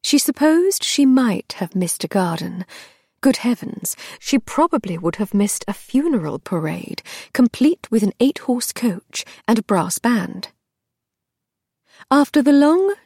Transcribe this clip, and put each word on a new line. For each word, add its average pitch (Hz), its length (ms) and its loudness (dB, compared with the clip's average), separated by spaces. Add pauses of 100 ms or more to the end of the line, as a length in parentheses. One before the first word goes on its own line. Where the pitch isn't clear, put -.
She - 160 0
supposed 320 640 2
she - 200 2
might 254 520 2
have - 180 -6
missed 180 300 -4
a 175 40 -8
garden. 180 560 -4 (580)
Good 269 160 4
heavens, - 580 -6 (240)
she - 180 -2
probably 220 600 -2
would 170 180 -4
have 208 180 -6
missed 202 320 0
a 202 60 -6
funeral 240 680 -2
parade, 160 640 -6 (300)
complete - 580 2
with 220 120 2
an 196 180 0
eight-horse 247 520 0
coach - 520 -6 (240)
and 220 100 4
a 214 40 -2
brass 175 360 -2
band. 214 500 -2 (1600)
After 285 320 4
the 269 100 6
long, 330 420 4 (120)